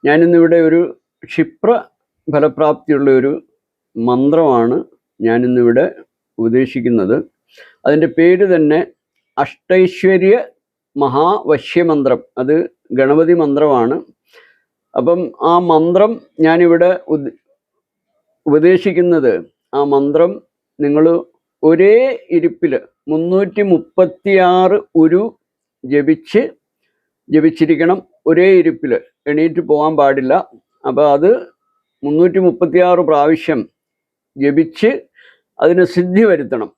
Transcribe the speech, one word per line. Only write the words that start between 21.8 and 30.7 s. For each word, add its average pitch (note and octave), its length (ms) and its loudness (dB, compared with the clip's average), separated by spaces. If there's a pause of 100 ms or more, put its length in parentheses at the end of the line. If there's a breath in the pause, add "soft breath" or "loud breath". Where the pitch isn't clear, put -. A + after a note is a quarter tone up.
ഇരിപ്പിൽ E3+ 420 -2 (360)
മുന്നൂറ്റി F#3 540 -2
മുപ്പത്തിയാറ് F#3 1160 0 (160)
ഉരു E3 300 2 (600)
ജപിച്ച് D3 580 -2 (920)
ജപിച്ചിരിക്കണം, D#3+ 640 0 (300)
ഒരേ E3+ 180 2 (140)
ഇരിപ്പിൽ, D#3 320 -2 (380)
എണീറ്റ് D#3 400 -2
പോകാൻ D3+ 300 0
പാടില്ല. C#3 340 0 (540)